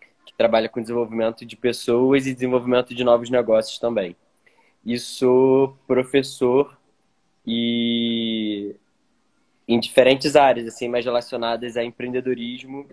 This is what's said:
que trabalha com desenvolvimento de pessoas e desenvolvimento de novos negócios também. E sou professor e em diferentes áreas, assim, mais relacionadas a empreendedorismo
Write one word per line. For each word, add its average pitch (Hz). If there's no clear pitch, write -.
que -
trabalha 113
com -
desenvolvimento 113
de 113
pessoas 127
e 135
desenvolvimento 123
de 123
novos 120
negócios 110
também. 107
E 120
sou 131
professor 131
e 117
em 117
diferentes 135
áreas, 127
assim, 113
mais 120
relacionadas 120
a 117
empreendedorismo 127